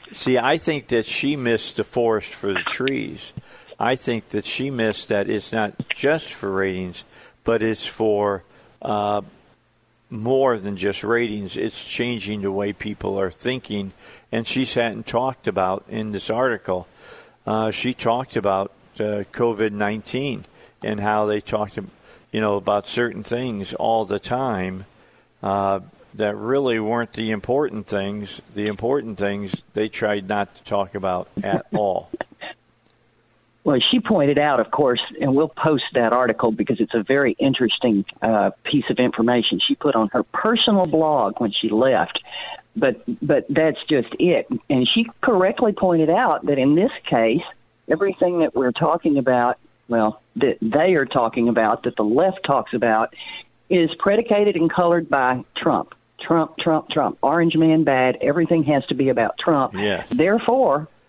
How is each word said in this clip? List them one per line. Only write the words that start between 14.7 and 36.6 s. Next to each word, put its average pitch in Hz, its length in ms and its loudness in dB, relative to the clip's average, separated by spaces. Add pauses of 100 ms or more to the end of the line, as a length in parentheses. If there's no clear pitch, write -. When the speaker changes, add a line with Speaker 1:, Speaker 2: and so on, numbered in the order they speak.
Speaker 1:
and 110 140 -10
talked 120 420 -2
about, 95 420 -2
in 107 220 -6
this 98 180 -6
article, 110 580 -2 (600)
uh, 110 240 0
she 127 240 -4
talked 120 400 -2
about, 98 360 0 (280)
uh, 104 320 -2
covid 110 400 0
nineteen 107 720 -4 (380)
and 107 160 -4
how 107 260 2
they 104 160 0
talked, 107 380 -4 (520)
you 110 100 -2
know, 104 160 2
about 101 300 0
certain 113 360 -4
things 117 500 -6
all 110 320 0
the 101 140 -4
time, 95 640 -4 (560)
uh, 98 380 0 (360)
that 104 220 -2
really 123 420 0
weren't 113 340 -4
the 110 180 -4
important 110 560 -2
things. 101 520 -6 (140)
The 104 140 -4
important 113 500 -4
things 101 460 -4 (100)
they 107 160 -2
tried 101 400 -2
not 101 280 -2
to - 60 -20
talk 98 300 -2
about 92 340 -4 (140)
at 98 280 -2
<laughs> - 40 -16
all. 95 380 -2 (1500)
Speaker 2:
Well, 143 140 2 (120)
she 247 100 2
pointed 147 360 2
out, 147 220 2
of 110 120 0
course, 123 280 2 (220)
and 135 140 2
we'll 156 120 2
post 151 460 0
that 117 180 4
article 123 400 2
because 110 300 0